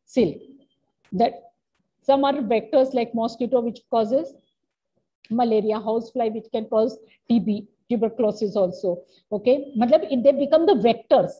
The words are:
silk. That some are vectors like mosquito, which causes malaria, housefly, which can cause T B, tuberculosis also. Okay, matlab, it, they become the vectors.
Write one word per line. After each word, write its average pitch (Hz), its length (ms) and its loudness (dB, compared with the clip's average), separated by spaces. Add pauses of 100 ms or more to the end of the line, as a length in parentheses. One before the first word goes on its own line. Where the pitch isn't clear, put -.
silk. 196 320 0 (760)
That - 380 -2 (520)
some 277 220 2
are 277 100 0
vectors 262 600 0
like 233 200 -4
mosquito, 233 460 -2
which 233 200 -6 (100)
causes 220 420 -2 (960)
malaria, 214 520 0
housefly, 226 500 -4
which 220 220 -8
can 220 140 -6
cause 220 300 0 (320)
T 233 120 4
B, 208 260 -4 (240)
tuberculosis 214 640 -2
also. 180 480 -2 (300)
Okay, 247 440 0
matlab, 240 340 2
it, 254 120 0
they 277 80 6
become 311 360 2
the 403 80 6
vectors. 226 640 2